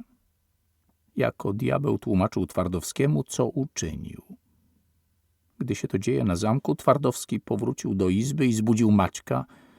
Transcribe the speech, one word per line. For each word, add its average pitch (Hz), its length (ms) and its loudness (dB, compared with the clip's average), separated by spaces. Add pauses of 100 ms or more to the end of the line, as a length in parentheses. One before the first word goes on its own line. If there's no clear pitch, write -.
(1160)
Jako 113 360 0
diabeł 127 460 0
tłumaczył 98 480 0
Twardowskiemu, 113 760 -2
co - 220 -2
uczynił. - 760 -6 (1400)
Gdy 123 160 -4
się - 140 -8
to - 100 -2
dzieje 123 260 0
na 90 120 2
zamku, 123 380 0
Twardowski 127 680 0
powrócił 117 540 -2
do 95 140 2
izby 127 380 2
i 120 60 4
zbudził 110 380 4
Maćka, 92 540 2 (340)